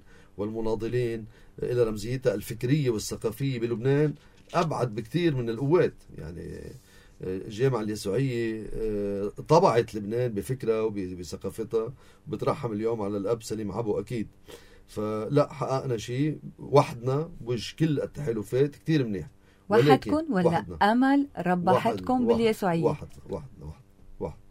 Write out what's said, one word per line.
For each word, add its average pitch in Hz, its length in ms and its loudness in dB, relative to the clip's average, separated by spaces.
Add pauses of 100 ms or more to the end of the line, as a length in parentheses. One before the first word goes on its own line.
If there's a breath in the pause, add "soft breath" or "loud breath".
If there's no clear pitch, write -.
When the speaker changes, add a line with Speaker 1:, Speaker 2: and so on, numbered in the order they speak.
(380 soft breath)
Speaker 1:
والمناضلين، 113 880 -2 (380 soft breath)
إلى 120 200 2
رمزيتها 110 500 0
الفكرية 123 560 -2
والثقافية 113 720 -4
بلبنان 135 540 0 (400 soft breath)
أبعد 123 420 -2
بكتير 151 400 0
من 120 140 -2
القوات. 139 440 2 (240)
يعني، 82 400 -12 (640 soft breath)
آه، 92 160 -4
الجامعة 117 440 0
اليسوعية، 110 920 -2
آه، 101 580 -2 (160)
طبعت 143 480 6
لبنان 113 380 -2
بفكرها 110 480 -2
وبثقافتها، 101 1120 -4 (340 soft breath)
بترحم 117 460 -2
اليوم 113 280 -2
على 101 160 -2
الأب 107 260 -2
سليم 107 280 -6
عبو 107 280 -2
أكيد. 104 280 -6 (600 loud breath)
فلا، 107 680 0
حققنا 131 440 -2
شيء 139 420 -2 (200)
وحدنا 131 680 2 (120)
بوجه 117 380 -6
كل 147 220 2
التحالفات 123 760 -2
كتير 151 300 0
منيح. 92 220 -4 (420 soft breath)
Speaker 2:
وحدكن 285 440 6
Speaker 1:
ولكن 311 200 0
Speaker 2:
ولا 180 140 4
Speaker 1:
وحدنا. 165 280 0 (160)
Speaker 2:
أمل 269 360 4 (100)
ربحتكم 180 760 2
Speaker 1:
وحدنا، 247 140 2
Speaker 2:
باليسوعية؟ 220 560 2
Speaker 1:
وحدنا، 151 260 0 (200)
وحدنا، - 360 -10
وحدنا، - 0 -
وحدنا، 76 180 -14 (360)
وحدنا، 87 200 -8 (120)